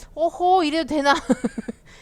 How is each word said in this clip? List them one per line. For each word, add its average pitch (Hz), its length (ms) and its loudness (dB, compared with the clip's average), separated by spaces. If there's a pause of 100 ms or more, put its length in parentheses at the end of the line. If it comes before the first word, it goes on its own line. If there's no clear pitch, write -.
(160)
"어허, 349 480 2
이래도 302 220 -2 (100)
되나? 277 180 2
<laughs> - 640 -4 (220)